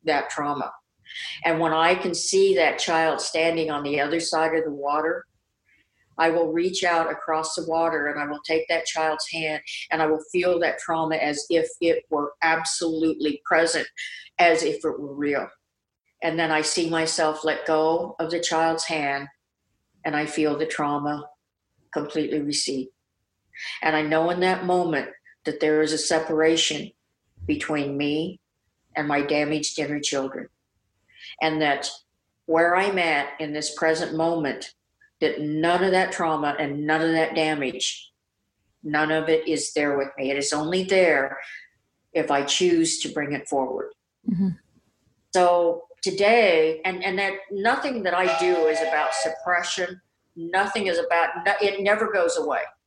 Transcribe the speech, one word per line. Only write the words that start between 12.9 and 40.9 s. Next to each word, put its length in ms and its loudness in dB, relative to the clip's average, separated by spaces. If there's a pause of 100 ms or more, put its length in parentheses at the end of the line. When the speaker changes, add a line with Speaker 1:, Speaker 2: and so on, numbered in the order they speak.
Speaker 1:
present, 420 2 (520)
as 240 6
if 140 0
it 220 -4
were 140 -10
real. 340 -2 (760)
And 160 0
then 120 0
I 100 2
see 280 0
myself 540 0
let 220 -2
go 540 2
of 120 -4
the 80 -2
child's 460 0
hand 420 -4 (800)
and 100 -2
I 100 0
feel 320 0
the 80 0
trauma 600 -2 (680)
completely 480 -2
recede. 460 -2 (960)
And 140 2
I 60 2
know 280 2
in 120 -2
that 240 0
moment 440 0 (360)
that 140 -4
there 220 4
is 120 0
a 40 -2
separation 920 2 (540)
between 520 -2
me 420 -2 (560)
and 120 -2
my 140 2
damaged 580 -2
inner 200 -2
children. 480 -4 (920)
And 200 0
that 280 0 (560)
where 300 4
I'm 240 2
at 300 0 (100)
in 120 -6
this 240 -6
present 400 0
moment, 580 -2 (480)
that 200 0
none 420 2
of 80 2
that 200 2
trauma 480 0
and 260 -4
none 160 2
of 120 2
that 220 0
damage, 760 -2 (720)
none 280 0
of 180 0
it 180 2
is 260 -2
there 240 0
with 200 -2
me. 120 -4
It 80 0
is 140 -2
only 320 0
there 540 4 (760)